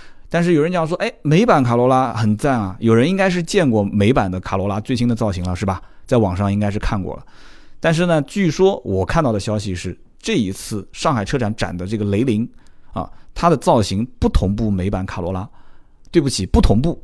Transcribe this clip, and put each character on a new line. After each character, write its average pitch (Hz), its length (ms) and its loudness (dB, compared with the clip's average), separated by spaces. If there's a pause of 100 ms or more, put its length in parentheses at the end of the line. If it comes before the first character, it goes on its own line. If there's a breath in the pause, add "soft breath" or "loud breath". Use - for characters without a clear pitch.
(280 loud breath)
但 170 160 0
是 180 80 2
有 147 100 4
人 165 80 0
讲 170 160 0
说， 160 120 -4
哎， 226 120 -2 (120)
美 165 240 4
版 160 180 6
卡 117 100 2
罗 123 140 4
拉 131 240 2
很 107 240 2
赞 127 240 0
啊， 98 180 -6
有 113 160 4
人 120 140 4
应 190 80 0
该 190 140 2
是 180 120 -2
见 165 260 2
过 110 140 4
美 101 300 2
版 113 180 2
的 92 80 -4
卡 95 200 -4
罗 95 100 -2
拉 98 100 -4
最 117 160 -4
新 120 140 0
的 120 60 0
造 110 180 -2
型 87 100 -4
了， 90 140 -2
是 110 80 -4
吧？ 95 160 -2 (240 soft breath)
在 127 140 2
网 92 180 2
上 98 160 0
应 104 80 0
该 104 100 0
是 104 80 -4
看 104 240 -2
过 82 140 -8
了。 - 80 -18 (560 soft breath)
但 165 140 2
是 170 120 2
呢， 165 160 2
据 190 280 0
说 190 340 2
我 95 220 0
看 165 180 0
到 120 80 0
的 101 80 -2
消 107 180 -4
息 101 160 -6
是， 87 220 -8 (220)
这 - 160 -4
一 180 160 0
次 110 420 -10
上 160 220 -2
海 107 100 -2
车 135 140 -4
展 107 160 -2
展 87 220 -6
的 90 100 -8
这 107 100 -4
个 104 80 -2
雷 101 200 0
凌 117 240 0 (440 soft breath)
啊， - 160 -8 (260 soft breath)
它 170 140 -4
的 165 80 2
造 131 240 2
型 101 260 -2 (120)
不 233 100 0
同 101 260 0
步 110 160 -2
美 95 200 -2
版 95 160 -4
卡 - 140 -10
罗 87 120 -6
拉。 95 160 -8 (640 soft breath)
对 170 100 2
不 139 80 0
起， 95 180 -4
不 233 140 4
同 107 200 4
步 156 240 -2